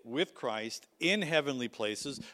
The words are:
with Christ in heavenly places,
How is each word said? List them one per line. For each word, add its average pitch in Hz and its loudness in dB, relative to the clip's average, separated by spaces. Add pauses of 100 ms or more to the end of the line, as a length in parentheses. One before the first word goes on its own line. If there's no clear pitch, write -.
with 139 -2
Christ 110 -4 (140)
in 202 4
heavenly 143 2
places, 110 -4 (120)